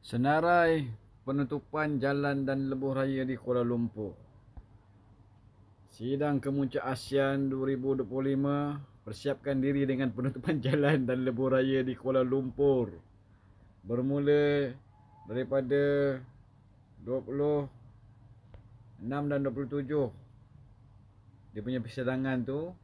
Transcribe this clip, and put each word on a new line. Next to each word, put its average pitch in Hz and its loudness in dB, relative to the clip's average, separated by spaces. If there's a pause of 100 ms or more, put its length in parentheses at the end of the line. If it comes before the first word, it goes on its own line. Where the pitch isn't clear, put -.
Senarai 160 4 (400)
penutupan 143 -2
jalan 139 0
dan 135 -2
lebuh 135 -2
raya 135 0
di 127 -4
Kuala 123 0
Lumpur. 117 -2 (1800)
Sidang 139 -2
Kemuncak 139 -2
asean 139 0
dua 135 -2
ribu 135 0
dua 131 -2
puluh 135 -2
lima, 143 0 (240)
persiapkan 135 -2
diri 139 2
dengan 131 0
penutupan 127 -2
<laughs> - -8
jalan 139 2
dan 127 0
lebuh 131 2
raya 131 2
di 123 -4
Kuala 131 2
Lumpur. 127 2 (880)
Bermula 143 2 (560)
daripada 135 2 (800)
dua 127 -4
puluh 143 -2 (1300)
enam 143 -4
dan 143 0
dua 135 -2
puluh 139 -6
tujuh, 143 -2 (1400)
dia 107 -8
punya 127 -4
persidangan 127 -2
tu. 151 -6